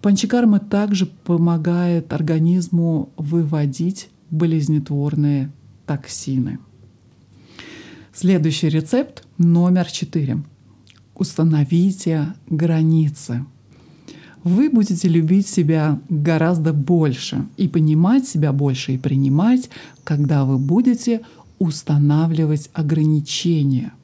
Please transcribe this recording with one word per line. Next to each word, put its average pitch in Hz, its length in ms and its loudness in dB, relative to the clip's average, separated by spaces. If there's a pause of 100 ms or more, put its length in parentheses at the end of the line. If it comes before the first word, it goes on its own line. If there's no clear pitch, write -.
Панчакарма 208 560 2
также 202 480 -2
помогает 170 1040 -2
организму 165 1040 0
выводить 156 920 -2 (200)
болезнетворные 147 1200 0 (360)
токсины. 135 720 -6 (1500)
Следующий 160 560 0
рецепт 160 560 -2 (140)
номер 175 500 2
четыре. 143 540 -4 (720)
Установите 160 1200 0 (120)
границы. 156 960 0 (1000)
Вы 214 260 2
будете 202 400 2
любить 170 360 2
себя 156 600 0
гораздо 160 640 0
больше 147 760 0 (100)
и 196 100 0
понимать 170 580 2
себя 147 280 0
больше 139 400 -2
и 127 40 -2
принимать, 139 720 2 (360)
когда 147 400 0
вы 135 120 0
будете 226 640 0 (380)
устанавливать 151 1120 0
ограничения 151 1200 0 (120)